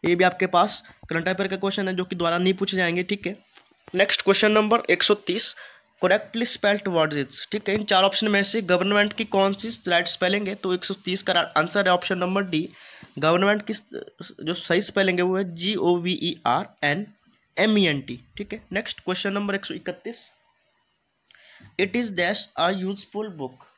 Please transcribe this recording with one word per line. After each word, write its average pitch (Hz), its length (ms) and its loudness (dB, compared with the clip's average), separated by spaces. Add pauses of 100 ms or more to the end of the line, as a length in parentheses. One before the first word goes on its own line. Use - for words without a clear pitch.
ये 175 120 4
भी 180 80 4
आपके 180 240 2
पास 180 340 2 (280)
करंट 165 180 -2
अफेयर 190 200 -2
का 185 100 -4
क्वेश्चन 196 300 -2
है 208 80 -4
जो 180 100 -4
कि 185 100 -8
द्वारा 170 220 0
नहीं 185 180 2
पूछे 190 220 -2
जाएंगे, 180 260 0
ठीक 202 240 -4
है। 208 100 -8 (580)
नेक्स्ट - 260 2
क्वेश्चन 196 300 4
नंबर 214 380 2
एक 175 140 2
सौ 180 100 4 (140)
तीस, 190 280 -2 (460)
correctly 208 460 0
spelled 202 460 0
words 156 240 2
is, 135 200 -4 (140)
ठीक 214 180 -4
है। 196 60 0
इन 208 80 -2
चार 190 200 4
ऑप्शन 196 240 2
में 202 160 4
से 220 200 0
गवर्नमेंट 196 500 2
की 220 120 -4
कौन 196 280 2
सी 208 160 -6 (180)
राइट 175 200 2
स्पेलिंग 196 400 0
है? 196 80 -6
तो 185 180 -2
एक 185 120 -2
सौ 196 80 -4 (120)
तीस 185 180 -2
का 185 100 0
राइट 170 240 2
आंसर 180 300 2
है 180 60 6
ऑप्शन 180 240 0
नंबर 185 280 0
डी, 175 220 -2 (520)
गवर्नमेंट 185 480 2
की 220 60 -4 (680)
जो 160 120 -4
सही 175 280 0
स्पेलिंग 185 380 0
है 180 60 2
वो 185 120 0
है 196 60 0 (120)
जी 185 200 -4
ओ 175 220 2
वी 175 160 -2
ई - 220 -4 (120)
आर 135 200 0 (160)
एन 151 220 0 (520)
एम 214 200 4
ई 196 80 4
एन 147 160 0
टी, 120 180 -12 (180)
ठीक 202 160 -10
है। - 80 -12 (100)
नेक्स्ट 208 300 -6
क्वेश्चन 185 320 -4
नंबर 202 220 -2
एक 196 100 -6
सौ - 80 -8
इकतीस, 190 460 -10 (1600)
it 196 140 -2
is 240 180 -2
dash 175 300 0 (160)
a 170 100 4 (120)
useful 196 560 -6
book। 127 280 -10 (120)